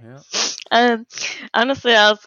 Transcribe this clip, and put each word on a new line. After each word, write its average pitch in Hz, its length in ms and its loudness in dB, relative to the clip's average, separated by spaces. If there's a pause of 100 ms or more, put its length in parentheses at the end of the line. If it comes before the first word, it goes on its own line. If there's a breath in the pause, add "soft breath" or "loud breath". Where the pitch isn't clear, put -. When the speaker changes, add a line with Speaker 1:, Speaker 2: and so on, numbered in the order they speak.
Speaker 1:
yeah. 120 160 -20 (540 loud breath)
Speaker 2:
Um, 233 340 2 (480 loud breath)
honestly, 247 400 0
I 208 160 6
was, 208 160 0